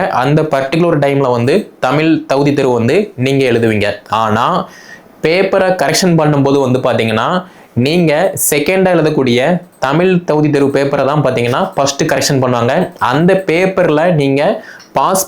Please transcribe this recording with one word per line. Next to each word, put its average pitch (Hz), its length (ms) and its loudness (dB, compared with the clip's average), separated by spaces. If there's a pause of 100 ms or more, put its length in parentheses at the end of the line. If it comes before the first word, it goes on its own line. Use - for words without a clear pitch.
(220)
அந்த 147 200 2 (120)
பர்டிகுலர் 160 500 0
டைம்ல 139 320 0
வந்து 123 200 2 (300)
தமிழ் 151 240 0 (220)
தகுதி 143 280 2
தேர்வு 123 200 0
வந்து 120 160 2 (300)
நீங்க 135 260 0
எழுதுவீங்க. 110 380 0 (320)
ஆனா 110 240 0 (800)
பேப்பரை 190 420 0 (140)
கரெக்ஷன் 160 400 0
பண்ணும்போது 143 440 2
வந்து 123 220 0
பாத்தீங்கன்னா 113 400 0 (580)
நீங்க 160 260 2 (380)
செகண்டா 185 460 0
எழுதக்கூடிய 151 440 0 (440)
தமிழ் 165 280 2 (160)
தகுதி 151 260 0
தேர்வு 139 220 2
பேப்பரை 139 340 0
தான் 147 160 0
பாத்தீங்கன்னா 123 360 -2 (120)
ஃபர்ஸ்ட் 139 280 -2 (100)
கரெக்ஷன் 135 320 0
பண்ணுவாங்க. 123 300 0 (360)
அந்த 165 220 2 (160)
பேப்பர்ல 170 540 0 (200)
நீங்க 139 200 0 (540)
பாஸ் 175 320 0